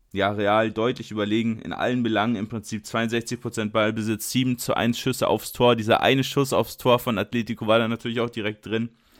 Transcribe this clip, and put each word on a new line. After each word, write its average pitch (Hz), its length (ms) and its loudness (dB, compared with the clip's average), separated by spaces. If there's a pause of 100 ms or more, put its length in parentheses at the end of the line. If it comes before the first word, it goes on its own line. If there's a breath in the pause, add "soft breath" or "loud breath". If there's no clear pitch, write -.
(120)
ja, 98 200 0
Real 107 400 2
deutlich 113 400 -2
überlegen 110 500 0
in - 120 -8
allen 123 300 -2
Belangen, 110 340 0
im 104 100 -4
Prinzip 107 380 -8
zweiundsechzig 117 560 -2
Prozent 110 320 -4
Ballbesitz, 110 580 0
sieben 127 260 2
zu - 180 -2
eins 117 220 0
Schüsse - 300 -2
aufs - 240 0
Tor. 120 240 4
Dieser 110 260 2
eine 131 220 4
Schuss 135 300 0
aufs 113 240 0
Tor 120 220 4
von 117 180 -2
Atletico 113 500 -4
war 110 120 6
da 117 80 2
natürlich 117 340 -4
auch 117 80 -2
direkt 107 360 -6
drin. 113 240 -2 (300 soft breath)